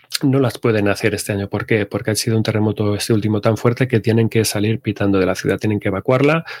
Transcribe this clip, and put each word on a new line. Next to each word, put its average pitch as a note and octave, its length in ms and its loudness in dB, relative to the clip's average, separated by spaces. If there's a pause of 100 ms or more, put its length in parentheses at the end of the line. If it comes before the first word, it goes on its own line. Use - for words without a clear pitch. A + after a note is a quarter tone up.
(240)
no C3+ 160 4
las B2+ 180 0
pueden G#2+ 320 0
hacer G#2+ 240 0
este G2+ 180 -6
año. G2 180 -4
¿Por - 160 -4
qué? G#2 200 0
Porque - 260 -6
ha G#2 40 -2
sido A2+ 200 -2
un A2 80 0
terremoto G#2+ 500 0
este G2+ 200 -2
último G#2 260 0
tan A2+ 160 2
fuerte A#2+ 320 0
que A2+ 140 0
tienen A2+ 260 2
que A2 160 0
salir G#2+ 380 -2
pitando G2+ 360 0
de F#2 80 4
la F#2 80 0
ciudad, F#2+ 240 -2
tienen G#2 220 -2
que - 80 -4
evacuarla C3 560 2 (160)